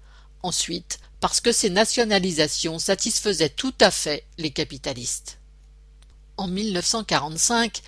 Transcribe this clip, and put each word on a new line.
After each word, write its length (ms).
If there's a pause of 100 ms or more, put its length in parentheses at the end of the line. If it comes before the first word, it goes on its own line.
(420)
Ensuite, 580 (200)
parce 200
que 120
ces 180
nationalisations 1080
satisfaisaient 680
tout 320
à 100
fait 340 (120)
les 140
capitalistes. 880 (1000)
En 120
mille 260
neuf 100
cent 180
quarante-cinq, 840